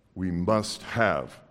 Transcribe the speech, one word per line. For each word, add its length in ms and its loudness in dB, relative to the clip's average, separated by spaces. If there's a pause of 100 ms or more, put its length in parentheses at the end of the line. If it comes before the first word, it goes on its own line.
(160)
We 160 -2
must 500 0
have 560 0 (140)